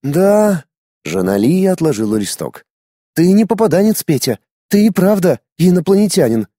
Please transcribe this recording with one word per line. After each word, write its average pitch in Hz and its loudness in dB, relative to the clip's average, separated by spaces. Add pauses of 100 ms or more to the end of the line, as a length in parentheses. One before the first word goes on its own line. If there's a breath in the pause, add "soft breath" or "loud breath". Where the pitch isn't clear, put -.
«Да», — 196 0 (400)
жена 95 -2
Лия 185 0
отложила 110 -2
листок. 90 -8 (480)
«Ты 175 2
не 208 2
попаданец, 202 0
Петя. 127 -4 (280)
Ты 208 2
и - 2
правда 180 0 (180)
инопланетянин». 175 0 (120)